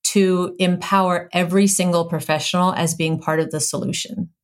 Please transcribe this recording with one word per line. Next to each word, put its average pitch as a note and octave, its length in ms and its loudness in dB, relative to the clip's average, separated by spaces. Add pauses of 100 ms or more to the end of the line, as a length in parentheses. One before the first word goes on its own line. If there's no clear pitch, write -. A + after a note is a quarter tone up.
to F#3 560 2
empower F3+ 760 2
every F3+ 320 2
single F3+ 400 2
professional E3+ 680 0
as E3 200 -2
being D#3+ 260 -2
part D#3+ 200 -2
of D#3+ 100 -2
the D#3 100 -4
solution - 720 -6 (140)